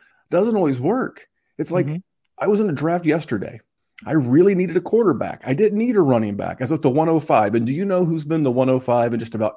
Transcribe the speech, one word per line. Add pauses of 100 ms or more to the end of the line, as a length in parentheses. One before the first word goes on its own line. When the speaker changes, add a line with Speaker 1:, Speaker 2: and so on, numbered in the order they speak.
(300)
Speaker 1:
doesn't
always
work. (300)
It's
like,
Speaker 2:
Mm-hmm. (420)
Speaker 1:
I
was
in
a
draft
yesterday. (440)
I
really
needed
a
quarterback.
I
didn't
need
a
running
back.
I
was
at
the
one
oh
five.
And
do
you
know
who's
been
the
one
oh
five
in
just
about